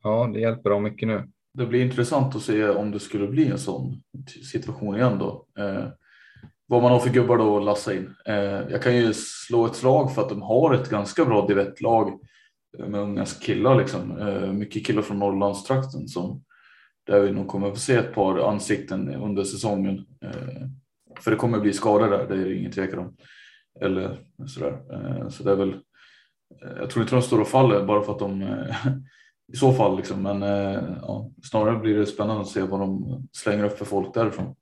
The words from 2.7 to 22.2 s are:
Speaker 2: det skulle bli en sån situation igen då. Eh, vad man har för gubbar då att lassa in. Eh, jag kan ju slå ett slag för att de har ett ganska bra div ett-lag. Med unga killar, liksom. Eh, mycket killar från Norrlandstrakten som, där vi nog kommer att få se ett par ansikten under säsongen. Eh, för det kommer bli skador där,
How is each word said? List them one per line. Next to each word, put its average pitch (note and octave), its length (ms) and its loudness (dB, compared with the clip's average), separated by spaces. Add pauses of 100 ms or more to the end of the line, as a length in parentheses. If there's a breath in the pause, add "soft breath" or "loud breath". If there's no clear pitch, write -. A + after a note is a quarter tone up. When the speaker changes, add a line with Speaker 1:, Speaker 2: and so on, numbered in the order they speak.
Speaker 2:
det G2+ 80 -6
skulle G2+ 280 -4
bli C3+ 200 2
en G2 100 0
sån C2+ 460 -6 (480)
situation - 440 -6
igen A2 240 2
då. G2 280 -6 (100)
Eh, G2+ 300 -4 (800 soft breath)
vad A#2+ 160 4
man B2 100 6
har B2 80 6
för B2 100 0
gubbar A#2+ 280 4
då G#2+ 200 4
att G2+ 60 2
lassa G2+ 320 0
in. F#2 200 -8 (100)
Eh, G#2+ 100 -2 (340)
jag - 140 -4
kan B2 120 4
ju A#2 180 4
slå - 520 0
ett A2 100 -2
slag C3+ 400 4
för A2+ 60 0
att - 80 0
de G2+ 120 -6
har C#3+ 320 4
ett - 160 0
ganska G#2+ 360 0
bra G#2 220 4
div G2+ 120 4
ett-lag. G#2+ 600 0 (580 soft breath)
Med G2+ 240 -6
unga G2+ 240 -4
killar, G#2+ 500 2
liksom. F2+ 420 -2
Eh, G2 340 -4
mycket G#2 340 -6
killar G#2+ 160 0
från G2+ 180 -4
Norrlandstrakten G2+ 880 -2
som, - 360 -8 (600 soft breath)
där G2+ 180 4
vi G2 100 2
nog G2+ 160 -4
kommer G2 200 -4
att G2+ 60 -4
få - 60 -10
se C3 160 2
ett - 180 0
par F#2+ 260 2
ansikten G2 760 -2
under G2+ 280 -4
säsongen. G2 640 -2 (160)
Eh, - 460 -12 (520)
för A2+ 120 0
det G#2+ 60 2
kommer A#2 220 0
bli G2+ 140 2
skador G#2 360 4
där, - 180 0